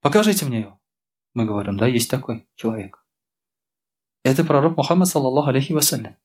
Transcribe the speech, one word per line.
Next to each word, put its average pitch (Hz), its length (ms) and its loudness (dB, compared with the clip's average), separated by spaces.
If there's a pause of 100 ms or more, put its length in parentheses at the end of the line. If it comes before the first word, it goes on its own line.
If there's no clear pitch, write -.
Покажите 208 420 2
мне 120 160 -4
его». 101 200 -12 (520)
Мы 117 140 -2
говорим: 104 320 -4
«Да, 113 80 2
есть 120 240 0
такой 127 360 -6 (100)
человек». 110 500 -8 (1160)
Это 135 220 2
пророк 151 320 2
Мухаммад, 175 320 2
саллаллаху 143 400 0
алейхи 135 240 0
вассалям. 139 520 -2